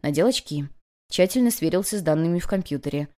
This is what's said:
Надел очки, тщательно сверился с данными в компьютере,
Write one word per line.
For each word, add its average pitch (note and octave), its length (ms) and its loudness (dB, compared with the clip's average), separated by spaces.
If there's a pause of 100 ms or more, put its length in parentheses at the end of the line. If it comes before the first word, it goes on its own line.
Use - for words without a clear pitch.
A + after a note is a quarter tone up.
Надел D3 260 2
очки, D3 380 -2 (440)
тщательно A#3 400 4
сверился F#3+ 480 -2
с F#3 40 -6
данными D#3+ 360 2
в F3 80 -4
компьютере, D3 600 -4 (100)